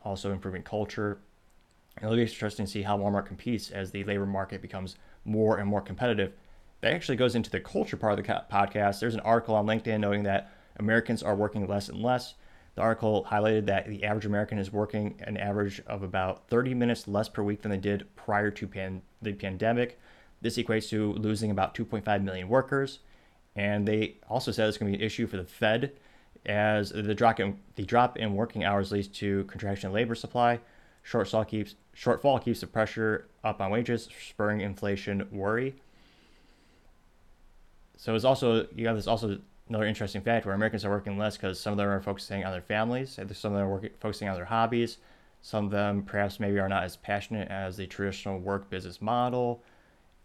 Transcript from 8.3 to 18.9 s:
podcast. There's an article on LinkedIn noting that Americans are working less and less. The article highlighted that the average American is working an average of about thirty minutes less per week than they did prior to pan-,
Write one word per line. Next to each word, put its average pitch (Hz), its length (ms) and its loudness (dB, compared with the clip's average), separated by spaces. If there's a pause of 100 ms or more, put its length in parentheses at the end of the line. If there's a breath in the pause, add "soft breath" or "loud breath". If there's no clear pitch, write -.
podcast. 101 480 4
There's 113 140 0
an 110 80 -2
article 117 340 4
on 104 120 4
LinkedIn 110 320 2
noting 101 240 2
that 98 280 0 (260 loud breath)
Americans 113 440 2
are 101 140 2
working 104 320 0
less 101 220 -2
and 95 120 -8
less. 123 320 0 (420 soft breath)
The - 60 -4
article 110 480 2
highlighted 107 360 4
that 98 220 0
the 101 160 -6
average 104 220 0
American 104 320 0
is 98 140 -2
working 104 520 0
an 104 140 -6
average 101 500 -2
of 98 160 -6
about 95 440 -2
thirty 127 260 2
minutes 120 340 0
less 101 200 2
per - 160 -4
week 104 180 0
than 107 100 -2
they 98 60 0
did 101 380 0
prior 104 360 0
to 104 160 -6
pan-, 95 340 -8 (200)